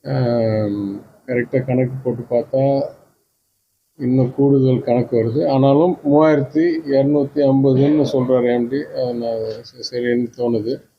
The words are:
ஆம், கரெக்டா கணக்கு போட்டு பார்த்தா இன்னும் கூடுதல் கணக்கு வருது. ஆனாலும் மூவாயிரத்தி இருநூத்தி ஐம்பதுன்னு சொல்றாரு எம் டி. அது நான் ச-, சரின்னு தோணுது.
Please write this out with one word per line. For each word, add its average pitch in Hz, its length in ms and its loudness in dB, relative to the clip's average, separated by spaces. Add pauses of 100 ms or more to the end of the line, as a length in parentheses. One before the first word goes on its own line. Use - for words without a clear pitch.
ஆம், 110 960 -2 (240)
கரெக்டா 127 400 -2
கணக்கு 131 280 -2 (100)
போட்டு 120 320 -6
பார்த்தா 135 480 0 (1120)
இன்னும் 127 360 0
கூடுதல் 135 480 2
கணக்கு 120 420 0
வருது. 135 240 -2
ஆனாலும் 139 560 2
மூவாயிரத்தி 156 840 2
இருநூத்தி 139 520 0
ஐம்பதுன்னு 139 720 2
சொல்றாரு 123 400 2
எம் 120 160 -2
டி. 143 140 -4
அது 127 300 -6
நான் 117 240 -6
ச-, 110 560 -10
சரின்னு 120 340 -2 (100)
தோணுது. 117 440 -2 (180)